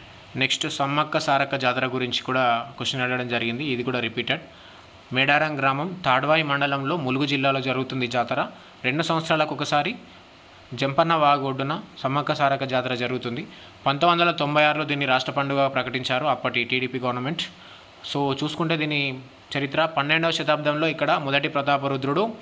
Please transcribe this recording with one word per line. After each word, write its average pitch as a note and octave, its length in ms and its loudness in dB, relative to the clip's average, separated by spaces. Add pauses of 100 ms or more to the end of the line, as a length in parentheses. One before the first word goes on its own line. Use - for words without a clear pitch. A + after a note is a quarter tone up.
(360)
నెక్స్ట్ C3+ 320 0
సమ్మక్క D3 520 0
సారక్క C#3 360 0
జాతర B2+ 300 2
గురించి B2 360 -2
కూడా B2+ 560 0
క్వశ్చన్ B2+ 240 -4
అడగడం B2 260 -2
జరిగింది, A#2 380 -2
ఇది B2 180 -2
కూడా B2 160 -2
రిపీటెడ్. A#2+ 420 -2 (720)
మేడారం C#3+ 460 2
గ్రామం C#3 460 0
తాడ్వాయి C#3+ 380 4
మండలంలో C#3 540 0
ములుగు C3+ 280 0
జిల్లాలో C3+ 360 2
జరుగుతుంది C3 440 -2
ఈ A#2 40 -2
జాతర. B2+ 380 0 (360)
రెండు C#3 200 0
సంవత్సరాలకు D#3+ 520 0
ఒకసారి D3 400 0 (760)
జంపన్న C#3 400 2
వాగు C#3+ 340 4
ఒడ్డున C#3 340 -4 (220)
సమ్మక్క C#3 300 0
సారక్క C#3 300 0
జాతర B2+ 320 -2
జరుగుతుంది. B2 520 -4 (380)
పంతొమ్మిది E3+ 360 4
వందల E3+ 140 4
తొంభై D3+ 280 4
ఆరులో D3+ 200 4
దీన్ని C#3+ 220 -2
రాష్ట్ర C3 260 2
పండుగ C#3 360 2
ప్రకటించారు B2+ 580 -2
అప్పటి B2 380 0
టీడీపీ B2+ 360 -2
గవర్నమెంట్. B2+ 420 -2 (720)
So C#3+ 200 2 (100)
చూసుకుంటే D#3+ 340 0
దీని C#3+ 420 -2 (380)
చరిత్ర C#3 280 0
పన్నెండవ D#3+ 460 2
శతాబ్దంలో D3+ 560 0
ఇక్కడ D3+ 240 0
మొదటి C#3+ 360 0
ప్రతాపరుద్రుడు C#3 960 0